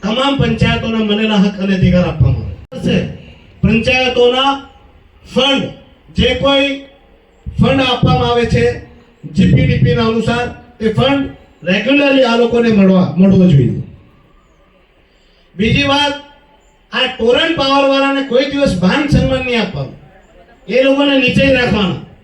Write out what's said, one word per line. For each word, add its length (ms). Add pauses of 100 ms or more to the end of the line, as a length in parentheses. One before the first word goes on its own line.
તમામ 340
પંચાયતોને 680
મળેલા 320
હક 240
અને 140
અધિકાર 340
આપવામાં 360
આવે 360
છે. 260 (540)
પંચાયતોના 1080 (640)
ફંડ, 280 (540)
જે 180
કોઈ 500 (800)
ફંડ 180
આપવામાં 500
આવે 160
છે 460 (400)
જી 200
પી 140
ડી 120
પી 160
ના 120
અનુસાર, 420
તે 440
ફંડ 380 (340)
રેગ્યુલરલી 580
આ 140
લોકોને 320
મળવા, 480
મળવો 300
જોઈએ. 360 (1700)
બીજી 260
વાત, 300 (800)
આ 140
ટોરન્ટ 500
પાવર 320
વાળાને 340
કોઈ 220
દિવસ 380
માન 260
સન્માન 320
નહીં 200
આપવાનું, 340 (760)
એ 140
લોકોને 360
નીચે 360
રાખવાના. 520 (180)